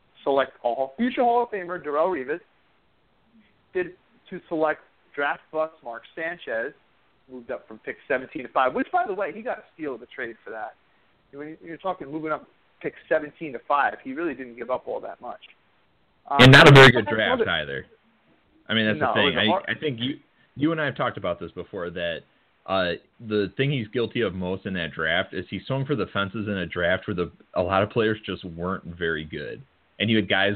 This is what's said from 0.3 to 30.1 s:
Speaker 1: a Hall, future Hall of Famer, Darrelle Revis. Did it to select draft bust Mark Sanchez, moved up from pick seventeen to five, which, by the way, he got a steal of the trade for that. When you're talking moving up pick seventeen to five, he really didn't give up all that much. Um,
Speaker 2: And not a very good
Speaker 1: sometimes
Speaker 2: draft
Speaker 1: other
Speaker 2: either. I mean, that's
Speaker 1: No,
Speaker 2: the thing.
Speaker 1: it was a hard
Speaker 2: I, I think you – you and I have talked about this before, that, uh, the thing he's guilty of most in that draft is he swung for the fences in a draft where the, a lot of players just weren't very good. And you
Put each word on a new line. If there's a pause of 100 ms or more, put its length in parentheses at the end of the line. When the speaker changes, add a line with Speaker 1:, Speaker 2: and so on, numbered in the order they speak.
Speaker 1:
a
Hall,
future
Hall
of
Famer,
Darrelle
Revis. (1300)
Did
it (320)
to
select (340)
draft (100)
bust (100)
Mark (120)
Sanchez, (580)
moved
up
from
pick (100)
seventeen
to
five,
which,
by
the
way,
he
got
a (100)
steal
of
the
trade
for
that. (560)
When
you're
talking
moving
up (340)
pick (120)
seventeen
to
five,
he
really
didn't
give
up
all
that
much. (920)
Um,
Speaker 2:
And
not
a
very
good
Speaker 1:
sometimes
Speaker 2:
draft
Speaker 1:
other
Speaker 2:
either. (800)
I
mean,
that's
Speaker 1:
No,
Speaker 2:
the
thing.
Speaker 1:
it
was
a
hard
Speaker 2:
I,
I
think
you – (400)
you
and
I
have
talked
about
this
before,
that, (440)
uh, (340)
the
thing
he's
guilty
of
most
in
that
draft
is
he
swung
for
the
fences
in
a
draft
where
the, (240)
a
lot
of
players
just
weren't
very
good. (380)
And
you